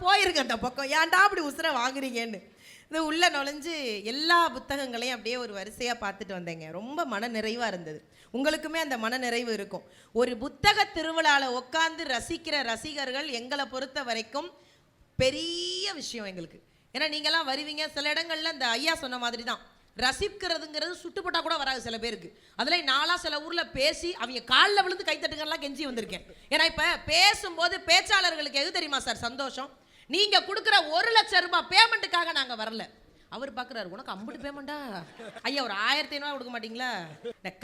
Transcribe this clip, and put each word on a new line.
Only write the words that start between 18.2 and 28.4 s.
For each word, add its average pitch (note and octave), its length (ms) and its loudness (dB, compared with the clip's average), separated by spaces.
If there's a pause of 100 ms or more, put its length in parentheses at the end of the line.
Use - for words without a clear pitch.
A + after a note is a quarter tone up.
இந்த C4 160 -4
ஐயா C#4 280 2
சொன்ன C4 220 -6
மாதிரி A#3+ 260 -4
தான், A#3 180 -6 (360)
ரசிக்கிறதுங்கிறது D#4+ 960 -2
சுட்டு F4 320 -8
போட்டா E4+ 180 0
கூட D#4+ 160 0
வராது C4 240 -2
சில A3+ 160 -6
பேருக்கு. G#3 420 -8 (160)
அதுல D#4+ 260 2
நாளா D4+ 360 4
சில D4+ 240 -4
ஊர்ல E4+ 260 -2
பேசி D4+ 460 0
அவங்க A#3+ 260 -6
கால்ல F#4 440 6
விழுந்து F#4 200 -4
கைத்தட்டுங்கலாம் D#4 600 -2
கெஞ்சி C#4+ 240 -6
வந்திருக்கேன். G#3+ 380 -6 (240)
ஏன்னா D#4 140 4
இப்ப D#4+ 420 2
பேசும்போது F4+ 800 4
பேச்சாளர்களுக்கு E4 800 4